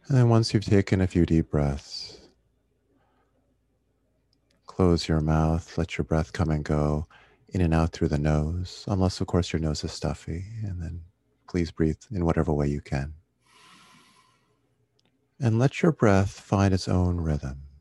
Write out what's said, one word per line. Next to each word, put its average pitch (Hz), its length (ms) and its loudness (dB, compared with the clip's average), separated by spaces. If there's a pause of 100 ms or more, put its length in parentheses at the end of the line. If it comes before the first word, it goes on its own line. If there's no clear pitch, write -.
And 139 80 2
then 120 140 6
once 113 240 4
you've 104 100 0
taken 98 380 2
a 92 40 2
few 87 200 4
deep 80 240 2
breaths, - 680 -4 (2500)
close 87 400 2
your 80 140 2
mouth, 78 560 0
let - 220 -4
your 76 80 -4
breath 80 260 -2
come 78 160 -2
and 76 160 -2
go 76 420 0 (440)
in 95 100 -4
and 82 140 2
out 80 180 2
through 80 160 -2
the 73 100 0
nose, 78 720 -2
unless, 95 320 0
of 95 60 -4
course, - 260 -2
your 78 80 -4
nose 78 240 -4
is 82 80 -8
stuffy, 80 540 -8 (160)
and 90 180 -8
then 82 220 -10 (440)
please 85 240 -2
breathe 78 280 -2 (120)
in 92 140 -4
whatever 80 300 2
way 71 140 0
you 73 120 -4
can. 71 320 -8 (2250)
And 113 180 2
let 131 240 0
your 175 100 4
breath 98 380 4
find 98 420 0
its - 160 -2
own 90 300 2
rhythm. 71 420 -4 (200)